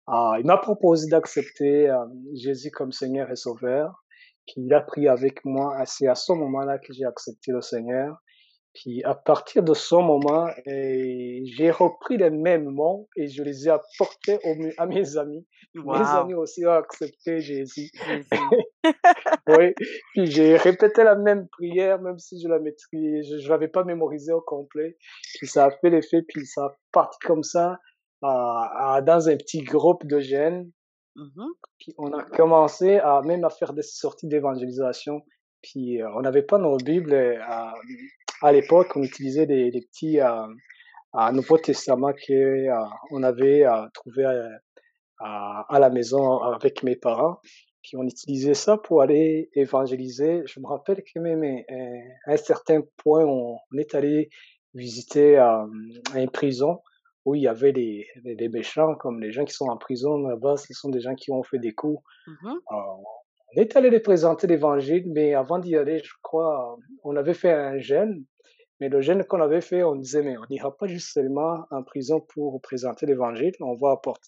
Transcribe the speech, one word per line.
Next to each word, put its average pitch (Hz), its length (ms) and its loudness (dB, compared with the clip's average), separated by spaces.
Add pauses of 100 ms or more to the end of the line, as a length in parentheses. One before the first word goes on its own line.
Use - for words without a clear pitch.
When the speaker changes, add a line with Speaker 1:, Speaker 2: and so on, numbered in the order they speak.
Speaker 1:
Heu, 117 300 2
il 123 80 -4
m'a 185 100 8
proposé 170 520 2
d'accepter, 147 800 2
heu, 131 80 4 (380)
Jésus 131 360 -8
comme 131 220 -8
Seigneur 131 380 -6
et 123 60 -6
Sauveur, 131 680 -6 (440)
puis - 80 -20 (100)
il 131 80 2
a 147 80 6
prié 147 280 -2
avec 131 360 0
moi 135 360 -4
et 131 60 -2
c'est - 200 -2
à 127 80 4
ce - 180 -2
moment-là 139 460 -4
que - 140 -20
j'ai 131 120 -8
accepté 120 480 -10
le 123 80 -4
Seigneur. 127 560 -6 (560)
Puis 127 320 -10
à 139 100 -2
partir - 480 0
de 160 120 2
ce - 200 0
moment, 156 520 2 (200)
et 131 800 -6
j'ai 139 260 2
repris 175 460 0
les 180 140 4
mêmes 156 380 0
mots 170 480 -4
et 147 120 -4
je 139 140 -10
les 143 240 -6
ai 160 40 4
apportés 185 760 -2
au 160 100 -2
mu-, 160 220 -6
à 170 100 -2
mes 185 300 -4
amis. 151 300 -8 (420)
Mes 143 260 0
Speaker 2:
Waouh ! - 0 -
Speaker 1:
amis 175 200 0
aussi 165 320 -6
ont 170 60 6
accepté 160 680 -4
Jésus. 143 520 -10
<laughs> - 140 -14
Speaker 2:
Jésus. 151 480 0 (280)
<laughs> - 640 4
Speaker 1:
Oui, 165 260 8 (400)
puis 185 180 2
j'ai 156 260 6
répété 208 460 4
la 214 120 8
même 202 340 0
prière, 185 520 -2
même 180 180 -8
si 175 220 -18
je 170 80 -6
la 160 100 2
maîtrise, 151 720 -6
je, 151 80 -8
je 139 100 -8
l'avais 156 200 2
pas 185 160 -2
mémorisée 160 480 -4
au 165 80 -2
complet. 151 560 -10 (420)
Puis 139 80 -12
ça 139 180 4
a 139 60 4
fait 175 200 2
l'effet, 165 360 2
puis 147 180 -10
ça 143 200 -6
a - 120 -10 (160)
parti - 320 2
comme 160 180 0
ça, 175 360 -2 (440)
heu, 139 40 -4
à, 123 800 -2
dans 160 240 4
un 143 80 2
petit 151 260 -10
groupe 156 440 2
de 147 120 0
jeunes. 156 520 -2 (440)
Speaker 2:
Mmh 143 200 -20
mh. 240 160 -12 (280)
Speaker 1:
Puis - 180 -20
on 143 160 -8
a 147 100 -8
commencé 165 720 4
à, 143 240 4
même 170 220 -2
à 160 60 0
faire - 240 -6
des 147 80 -6
sorties - 460 -10
d'évangélisation. 135 920 -4 (400)
Puis, 123 400 -8
heu, 113 140 -6
on 123 60 -4
n'avait 135 220 2
pas 208 140 2
nos 151 200 0
bibles, 147 360 -2
heu, 123 280 2
à, 117 320 -8 (680)
à 147 100 6
l'époque, 160 440 6
on 143 80 0
utilisait 139 420 -2
des, 127 260 2
des 120 100 -6
petits, 156 380 -2
heu, 131 60 4 (920)
heu, 113 180 2
Nouveaux 135 260 6
Testaments 135 540 0
que, 139 200 -4 (360)
heu, 123 40 0 (380)
on 135 120 -4
avait, 135 420 4
heu, 110 280 2
trouvé, 131 320 -4
heu, 123 240 -2 (680)
à, 104 460 -10 (100)
à 139 40 6
la 135 120 8
maison 127 520 0
avec 123 400 -2
mes 123 140 -2
parents. 151 420 -2 (440)
Puis - 140 -16
on 127 60 -6
utilisait 139 520 -2
ça 208 220 2
pour 165 240 2
aller 156 540 2
évangéliser. 135 920 -2
Je - 160 -18
me 131 60 -14
rappelle 190 360 -6
que - 160 -14
même, 165 240 -4
heu, 131 200 -6 (640)
à 147 60 2
un 156 40 4
certain 156 440 0 (160)
point, 156 280 4
on, 120 320 -2 (160)
on 135 40 -6
est 151 180 -6
allé 147 340 0 (460)
visiter, 123 580 2
hem, 110 580 2 (240)
une 131 160 -2
prison 143 500 -2 (440)
où 139 100 0
il 147 80 0
y 127 60 4
avait 127 240 2
des, 110 340 -6 (160)
des, 120 120 -12
des 117 140 -6
méchants, 151 460 -2
comme 117 260 -8
les 107 100 -8
gens 139 140 -4
qui - 80 -12
sont 139 160 -6
en 117 80 -6
prison 135 400 -4 (100)
là-bas, 131 300 -2
ce 139 160 -16
sont 143 160 -10
des 127 120 -4
gens 127 140 -8
qui - 160 -10
ont 127 120 -4
fait 131 160 -6
des 117 140 -6
coups. 151 280 -6 (260)
Speaker 2:
Mmh 156 160 -20
mh. 285 180 -10 (100)
Speaker 1:
Heu, 220 40 -8 (840)
on 190 40 4
est - 160 2
allé 254 140 6
les 226 100 6
présenter 170 460 2
l'évangile, 151 640 2
mais 147 220 2
avant 139 240 -2
d'y 175 180 -4
aller, 151 260 0
je - 100 -20 (100)
crois, 143 540 -4 (260)
on 147 140 -6
avait 147 180 -2
fait 175 160 2
un 143 280 -2
jeûne, 147 460 -2 (560)
mais 139 80 -4
le 139 120 2
jeûne 180 240 0
qu'on 180 160 -2
avait 156 200 2
fait, 180 220 -2
on 151 140 0
disait : « 135 260 -4
Mais 131 140 -6
on 110 120 -16
n'ira 135 280 -8
pas 202 100 -6
juste 175 260 -12
seulement 151 580 -2
en 135 120 -8
prison 147 380 -4 (120)
pour 139 280 -8
présenter 123 460 -8
l'évangile, 127 540 -2
on 127 160 -6
va 139 160 0
apporter - 340 -8